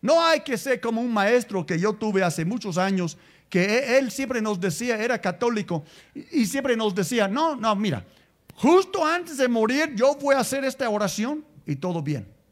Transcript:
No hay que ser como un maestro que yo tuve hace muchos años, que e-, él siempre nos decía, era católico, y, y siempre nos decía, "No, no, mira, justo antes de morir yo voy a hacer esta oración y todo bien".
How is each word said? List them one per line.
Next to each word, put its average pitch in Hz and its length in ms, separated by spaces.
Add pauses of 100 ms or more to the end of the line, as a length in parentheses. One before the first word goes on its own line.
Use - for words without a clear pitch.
No 330 240
hay 330 160
que 269 180
ser 262 220
como 226 200
un 247 120
maestro 208 520
que 165 140
yo 208 140
tuve 208 320
hace 165 200
muchos 196 320
años, 185 400 (320)
que 180 140
e-, 233 360
él 262 120
siempre 247 320
nos 208 160
decía, 214 380
era 226 240
católico, 202 640 (280)
y, - 280
y 220 60
siempre 262 300
nos 220 160
decía, 202 360
"No, 294 260
no, 220 220
mira, 170 280 (500)
justo 370 520
antes 330 300
de 262 100
morir 247 480
yo 269 220
voy 277 180
a 269 60
hacer 269 240
esta 262 240
oración 214 560 (200)
y 147 120
todo 170 260
bien". 135 320 (180)